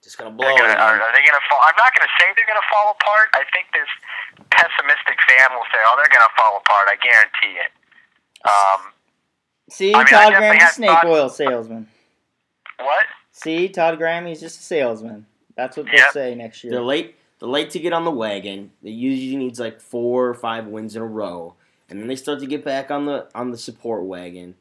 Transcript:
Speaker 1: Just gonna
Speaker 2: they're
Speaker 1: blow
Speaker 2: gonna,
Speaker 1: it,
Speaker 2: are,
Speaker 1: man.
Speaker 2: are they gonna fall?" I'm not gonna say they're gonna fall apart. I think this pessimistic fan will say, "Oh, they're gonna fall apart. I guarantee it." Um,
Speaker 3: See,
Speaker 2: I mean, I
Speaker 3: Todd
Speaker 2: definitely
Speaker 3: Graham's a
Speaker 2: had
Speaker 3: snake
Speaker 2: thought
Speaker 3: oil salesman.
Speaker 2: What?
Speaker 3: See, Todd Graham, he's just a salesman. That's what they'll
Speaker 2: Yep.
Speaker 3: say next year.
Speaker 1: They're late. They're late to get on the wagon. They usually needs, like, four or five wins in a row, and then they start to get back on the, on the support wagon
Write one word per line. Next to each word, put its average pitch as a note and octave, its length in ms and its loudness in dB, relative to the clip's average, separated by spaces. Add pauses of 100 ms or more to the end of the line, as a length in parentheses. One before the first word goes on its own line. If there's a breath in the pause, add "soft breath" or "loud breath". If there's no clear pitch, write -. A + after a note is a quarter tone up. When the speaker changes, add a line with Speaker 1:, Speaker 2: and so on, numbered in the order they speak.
Speaker 1:
Just - 160 -20
gonna A2 160 -14
Speaker 2:
they're A2+ 60 -12
Speaker 1:
blow C3 160 0
Speaker 2:
gonna, A2+ 180 2
Speaker 1:
it, - 60 0
Speaker 2:
are, A2 180 4
Speaker 1:
man. G#2 60 -2
Speaker 2:
are A#2 100 -2
they C3+ 80 4
gonna D3 300 2
fall?" C#3 100 2
I'm D#3+ 160 4
not B3 160 4
gonna D3 240 0
say F3+ 160 2
they're A3 140 -2
gonna G#3+ 240 -4
fall G#3 240 0
apart. G#3+ 400 2
I - 160 -2
think F3+ 240 -4
this D3 140 -4 (600 loud breath)
pessimistic C#3+ 760 0
fan C3 240 6
will A#2+ 160 -8
say, B2 160 -2
"Oh, A#2 160 6
they're D3 120 0
gonna A#2 280 6
fall A2 240 4
apart. G2+ 240 2
I G2+ 80 0
guarantee G#2+ 640 2
it." - 100 -8 (720 soft breath)
Um, G2+ 520 0 (760)
Speaker 3:
See, F#3+ 260 -2
Speaker 2:
I G#3+ 40 6
mean, - 80 6
I A#3 40 8
Speaker 3:
Todd G#3+ 220 8
Speaker 2:
definitely G3 80 4
Speaker 3:
Graham's G#3+ 220 4
a - 20 8
Speaker 2:
had E3+ 80 6
Speaker 3:
snake A3 180 0
Speaker 2:
thought E3 160 6
Speaker 3:
oil D3+ 220 2
salesman. A2+ 600 -6 (920)
Speaker 2:
What? C#3+ 260 0 (280)
Speaker 3:
See, E3 360 -4
Todd E3 300 -2
Graham, E3 260 -4
he's E3 160 -12
just E3 200 -18
a - 20 -20
salesman. A2+ 640 -6 (300)
That's B2+ 200 -10
what D3 80 -10
they'll B2 120 -2
Speaker 2:
Yep. C3+ 160 4
Speaker 3:
say B2+ 220 -6
next A#2 300 -16
year. B2 80 -10
Speaker 1:
They're B2 80 -4
late. D3 360 -4 (220)
They're A#2 120 -12
late D3+ 220 -4
to F3+ 60 -8
get E3 140 -4
on E3 140 -4
the E3+ 40 -2
wagon. G2+ 600 -8 (100)
They G#2+ 100 -16
usually C3 440 -6
needs, B2 240 -8
like, A2+ 220 -10
four B2 440 -4
or B2 60 -4
five A2+ 360 -8
wins A2 280 -12
in A2+ 60 -10
a A2+ 40 -10
row, F2+ 480 -12 (360)
and F#2+ 100 -16
then A2 80 -14
they C3 80 -8
start C#3 240 -10
to C#3 60 -12
get C#3+ 180 -10
back C3+ 260 -8
on C#3+ 140 -6
the, C#3+ 300 -8
on B2 160 -10
the A#2 80 -14
support A2+ 460 -10
wagon F2+ 560 -16